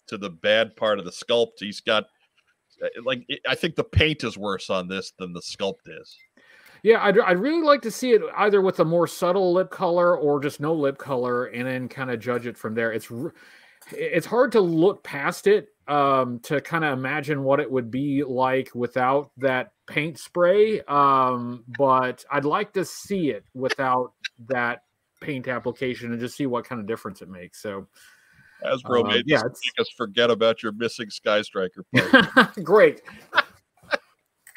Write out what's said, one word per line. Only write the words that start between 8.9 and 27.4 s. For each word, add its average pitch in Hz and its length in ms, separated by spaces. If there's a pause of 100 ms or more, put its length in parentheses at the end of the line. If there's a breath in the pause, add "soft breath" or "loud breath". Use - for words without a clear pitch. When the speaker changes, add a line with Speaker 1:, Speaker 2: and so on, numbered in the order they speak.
Speaker 2:
subtle 180 460
lip 180 180
color 175 480
or 143 220
just 139 200
no 151 140
lip 139 240
color, 123 480
and 120 200
then 127 220
kinda 127 300
judge 120 280
it 113 120
from 110 160
there. 113 180
It's 110 180
r-, 123 220 (600 soft breath)
it's 156 340
hard 240 260
to 226 80
look 175 440
past 147 420
it, 196 220 (180)
um, 135 540
to 143 200
kinda 160 280
imagine 139 560
what 139 160
it 123 100
would 127 180
be 139 360
like 131 500
without 127 640
that 127 380 (120)
paint 151 320
spray, 196 680
um, 127 760 (160)
but 131 540
I'd 143 120
like 185 280
to 185 120
see 175 460
it 104 140 (100)
without 127 600 (320)
that 120 360 (380)
paint 135 260
application 120 640
and 117 100
just 120 160
see 147 100
what 120 180
kind 120 160
of 101 80
difference 110 340
it 85 60
makes. 90 340